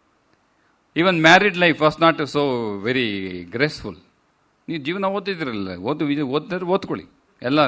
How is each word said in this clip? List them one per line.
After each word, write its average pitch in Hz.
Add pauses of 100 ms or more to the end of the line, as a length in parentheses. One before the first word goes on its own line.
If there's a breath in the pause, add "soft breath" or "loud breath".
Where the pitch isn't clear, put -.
(960)
Even 180
married 175
life 175
was 151
not 165
so 147 (420)
very 123 (480)
graceful. 120 (760)
ನೀವು 156
ಜೀವನ 185
ಓದಿದ್ರಲ್ಲ, 160
ಓದು, 143
ಇದು 143
ಓದಿದ್ರೆ 156
ಓದ್ಕೊಳ್ಳಿ 180 (380)
ಎಲ್ಲ. 131